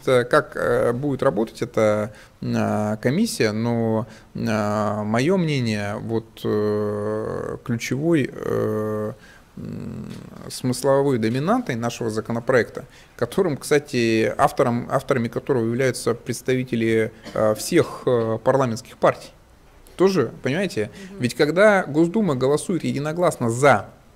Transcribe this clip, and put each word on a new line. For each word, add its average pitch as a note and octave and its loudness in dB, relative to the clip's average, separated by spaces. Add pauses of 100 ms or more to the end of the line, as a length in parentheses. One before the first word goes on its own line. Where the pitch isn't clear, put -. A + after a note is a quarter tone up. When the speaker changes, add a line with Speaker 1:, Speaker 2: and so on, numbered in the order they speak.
Speaker 1:
э, B2 4
как, D3 2
э, A#2+ 2
будет C3+ -2
работать E3+ 0
эта, G#2+ 0 (280)
а, G#2+ 0
комиссия, C3 0
но, A2+ 0 (280)
а, G#2+ -2
мое B2 2
мнение, A2+ -2
вот, A2 -6
э, G#2 -2
ключевой, C3+ 0
э, G#2+ -2 (460)
м, - -10 (420)
смысловой C3+ 0
доминантой C#3 -2
нашего A#2 -4
законопроекта, A#2 0 (280)
которым, D3+ -2
кстати, A#2 2
автором, B2 2
авторами B2+ 0
которого B2 -2
являются A#2+ 0
представители, A2+ 0 (220)
э, A2 2
всех, - 0
э, A2+ 2
парламентских C3 0
партий. - 0 (640)
Тоже, E3+ 2 (100)
понимаете? C3+ -2 (200)
Speaker 2:
Мгм. G3 -18
Speaker 1:
Ведь B2 -2
когда F#3 4
Госдума E3+ 0
голосует C#3+ 0
единогласно C#3+ -2
за A#2+ 4 (260)